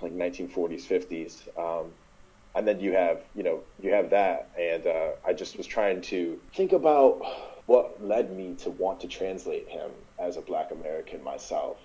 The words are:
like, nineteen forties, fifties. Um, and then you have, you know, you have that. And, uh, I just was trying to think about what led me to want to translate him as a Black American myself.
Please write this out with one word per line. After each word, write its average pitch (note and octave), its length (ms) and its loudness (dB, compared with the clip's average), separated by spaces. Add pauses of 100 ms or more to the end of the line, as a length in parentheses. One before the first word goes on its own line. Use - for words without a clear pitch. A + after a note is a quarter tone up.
like, E2+ 120 -8
nineteen F2 360 -4
forties, E2 380 -4
fifties. E2+ 600 -4 (120)
Um, E2 340 -6 (640)
and G#2 120 0
then G2+ 140 2
you F#2+ 120 0
have, E2+ 280 4 (140)
you G#2 80 -6
know, E2 180 0 (220)
you F#2+ 100 2
have F#2+ 160 4
that. F#2+ 400 4 (100)
And, E2+ 280 -2
uh, D#2+ 220 2 (180)
I F2+ 80 2
just F2+ 240 -6
was F2+ 80 -10
trying G2 360 0
to E2+ 380 -4 (140)
think F#3+ 180 2
about C#3+ 480 8 (460)
what A#2+ 360 6
led G2+ 320 0
me F#2 260 -8
to - 100 -4
want F#2 300 -2
to F2+ 80 -10
translate F#2 600 -6
him D#2 220 -10 (280)
as F2 200 -4
a - 20 -6
Black D#2+ 300 -4
American D#2+ 520 -8
myself. C#2 640 -6